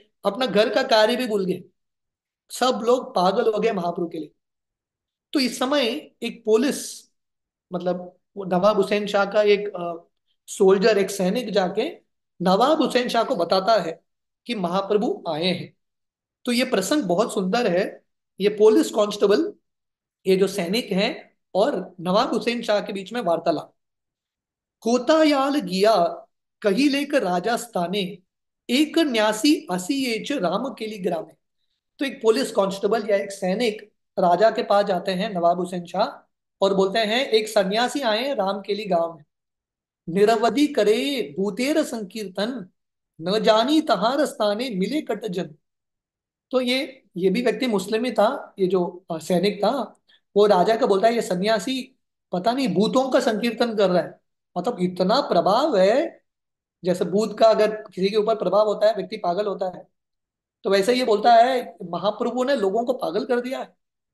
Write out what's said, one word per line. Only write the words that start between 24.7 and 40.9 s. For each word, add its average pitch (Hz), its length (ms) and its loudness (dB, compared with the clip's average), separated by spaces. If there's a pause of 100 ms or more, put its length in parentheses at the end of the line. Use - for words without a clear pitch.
"कोतायाल 285 800 2
गिया 185 680 2 (360)
कही 214 260 2
लेकर 277 340 0
राजा 180 340 -2
स्थाने, 185 640 -6 (520)
एक 302 280 2
न्यासी 240 720 2
असी 247 420 -4
एच 220 200 -6
राम 214 360 -2
केली 220 300 -10
ग्रामे।" 170 340 -6 (680)
तो 285 60 -4
एक 269 180 -8
पुलिस 226 300 2
कांस्टेबल 202 580 -2
या 196 60 4
एक 202 140 -4
सैनिक 208 640 -4 (260)
राजा 180 320 4
के 226 120 -2
पास 202 220 2
जाते 190 280 -2
हैं, 196 220 -4
नवाब 175 260 2
हुसैन 175 260 -6
शाह, - 480 -6 (280)
और 196 120 2
बोलते 190 240 2
हैं, 226 300 0
"एक 220 200 0
सन्यासी 220 520 0
आए 233 280 -2
हैं 277 60 -4
राम 196 260 -2
केली 208 240 -6
गांव 170 300 -2
में, 151 100 -20 (840)
निरवधि 220 580 2
करे 233 720 0